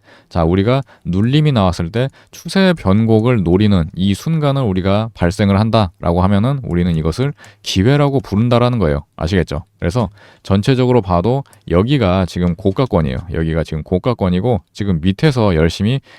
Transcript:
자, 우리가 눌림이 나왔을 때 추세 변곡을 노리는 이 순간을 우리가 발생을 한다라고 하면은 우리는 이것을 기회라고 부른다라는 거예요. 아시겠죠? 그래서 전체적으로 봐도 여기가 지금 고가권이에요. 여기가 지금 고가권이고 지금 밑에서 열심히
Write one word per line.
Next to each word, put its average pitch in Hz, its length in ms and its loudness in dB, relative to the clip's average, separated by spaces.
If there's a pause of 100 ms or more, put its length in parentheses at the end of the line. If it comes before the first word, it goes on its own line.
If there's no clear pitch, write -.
(300)
자, 85 140 -2
우리가 98 380 0 (220)
눌림이 127 480 0
나왔을 92 380 0
때 120 180 -4 (220)
추세 190 420 0
변곡을 110 720 2
노리는 92 400 2 (100)
이 95 200 0
순간을 147 480 -2
우리가 98 520 -2
발생을 98 460 0
한다라고 95 640 0
하면은 104 420 0
우리는 87 320 0
이것을 82 380 -2 (280)
기회라고 139 580 2
부른다라는 120 580 0
거예요. 73 260 0 (120)
아시겠죠? 82 480 -2 (140)
그래서 92 320 -2 (320)
전체적으로 123 600 2
봐도 95 420 0 (260)
여기가 95 560 2
지금 87 300 -2
고가권이에요. 87 640 0 (140)
여기가 80 320 -2
지금 76 180 -8
고가권이고 95 800 -2 (100)
지금 98 280 -2
밑에서 104 540 0
열심히 98 460 0 (180)